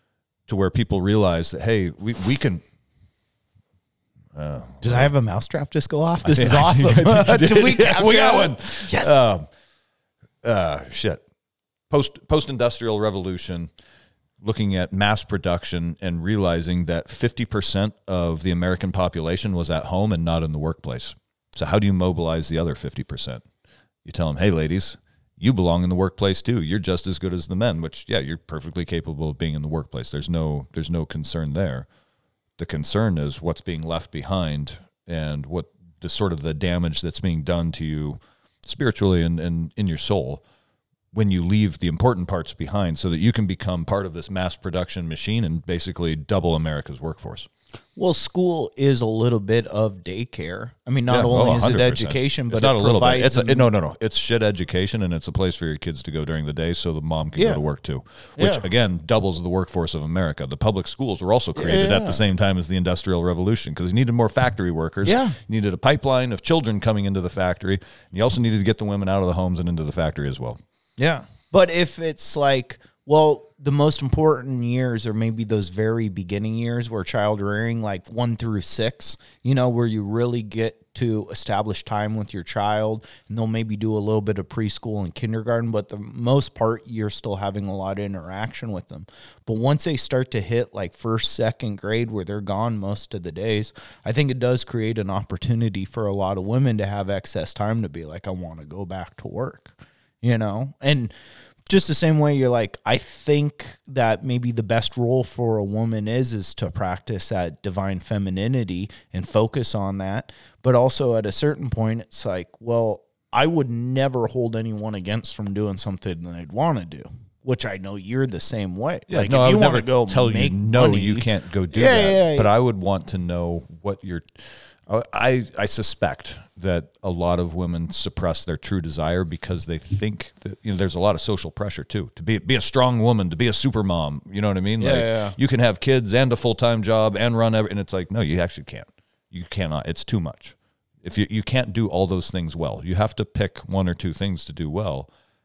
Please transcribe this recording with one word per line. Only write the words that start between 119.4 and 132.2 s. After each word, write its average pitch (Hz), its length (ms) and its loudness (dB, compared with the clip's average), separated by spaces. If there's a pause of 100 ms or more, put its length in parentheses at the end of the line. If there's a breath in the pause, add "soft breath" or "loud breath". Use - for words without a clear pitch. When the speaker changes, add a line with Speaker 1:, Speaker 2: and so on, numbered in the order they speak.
Speaker 1:
I 127 80 8
Speaker 2:
you 131 80 8
Speaker 1:
would 107 40 6
Speaker 2:
wanna 143 120 8
Speaker 1:
never 117 120 0
Speaker 2:
go 123 200 4
Speaker 1:
tell 120 240 4
you, 110 60 2
Speaker 2:
make 101 180 2
Speaker 1:
"No, 110 340 4
Speaker 2:
money, 101 140 4
Speaker 1:
you 104 140 2
can't 110 360 0
go 95 140 0
do 85 160 0
Speaker 2:
Yeah, 262 200 8
Speaker 1:
that." 196 100 4
Speaker 2:
yeah, 185 200 6
yeah. 143 60 2
Speaker 1:
But 113 100 6
I 104 120 6
would 123 180 2
want 92 320 0
to 95 80 -4
know 87 480 -2 (160)
what 101 240 -6
your, 87 180 -8 (640 loud breath)
I, 113 220 0
I, 127 340 2 (140)
I 101 60 0
suspect - 720 -2 (180)
that 87 480 -2
a 98 60 -4
lot 87 300 0
of 85 140 -2
women 85 380 -4
suppress - 540 -2
their 82 120 -4
true 95 240 -4
desire 80 420 -2
because 82 440 -6
they 82 100 -4
think 104 540 -4 (100)
that, 98 220 -10
you 107 80 -4
know, 95 60 -2
there's 92 180 -2
a 90 40 -4
lot 101 140 4
of - 80 -4
social - 300 -4
pressure 101 320 -8
too, 98 320 -6
to - 80 -14